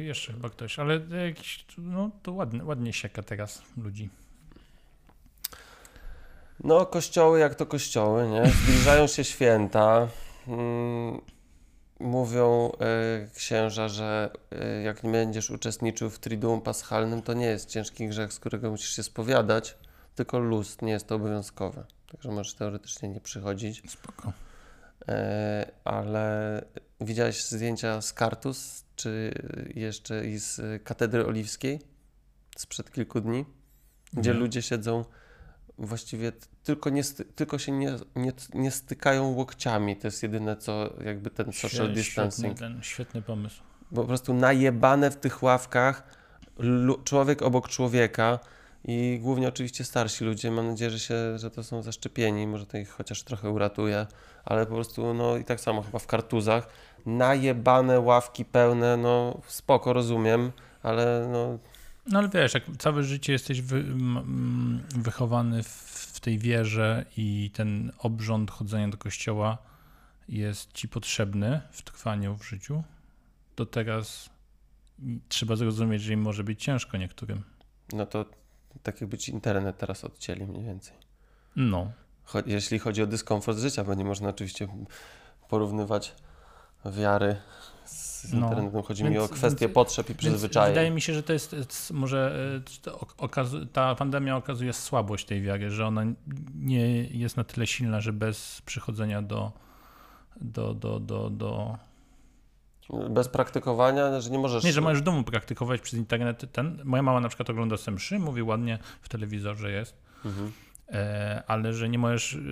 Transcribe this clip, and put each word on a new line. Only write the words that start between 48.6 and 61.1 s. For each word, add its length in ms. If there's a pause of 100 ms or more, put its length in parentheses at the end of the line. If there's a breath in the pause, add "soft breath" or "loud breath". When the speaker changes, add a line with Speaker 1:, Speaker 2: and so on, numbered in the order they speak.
Speaker 2:
i 380
głównie 260
oczywiście 360
starsi 400
ludzie. 260
Mam 160
nadzieję, 240
że 100
się, 380
że 120
to 140
są 180
zaszczepieni, 640
może 200
to 120
ich 120
chociaż 320
trochę 280
uratuje, 560 (380 loud breath)
ale 220
po 80
prostu, 400
no, 220
i 80
tak 160
samo 220
chyba 160
w 80
kartuzach. 600 (400 loud breath)
Najebane 920
ławki 440
pełne, 520
no, 500
spoko, 460
rozumiem, 600 (300 loud breath)
ale 500